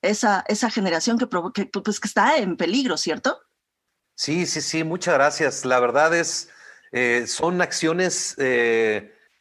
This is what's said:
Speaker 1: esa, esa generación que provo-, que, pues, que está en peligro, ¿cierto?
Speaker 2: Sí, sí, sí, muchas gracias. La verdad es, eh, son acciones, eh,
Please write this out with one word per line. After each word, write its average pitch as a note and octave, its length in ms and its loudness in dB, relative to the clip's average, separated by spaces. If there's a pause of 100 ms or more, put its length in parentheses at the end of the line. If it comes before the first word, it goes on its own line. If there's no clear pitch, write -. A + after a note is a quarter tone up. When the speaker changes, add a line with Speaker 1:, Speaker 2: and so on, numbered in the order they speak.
Speaker 1:
esa, G#3 440 2
esa G#3+ 220 0
generación G3 480 0
que A#3+ 80 0
provo-, F3+ 260 -4
que, G3+ 140 -4
pues, G3+ 340 -4
que - 80 -8
está B3 300 2
en F#3 180 0
peligro, F#3+ 420 0
¿cierto? F3 420 -2 (760)
Speaker 2:
Sí, E3 320 -2
sí, C#3+ 160 -4
sí, D#3+ 220 -2
muchas F3 320 0
gracias. C#3+ 500 2
La B2+ 140 4
verdad C3+ 340 4
es, - 380 -2 (400)
eh, A#2+ 340 0
son F3+ 360 -2
acciones, F3 760 -2
eh, A2+ 720 0 (300)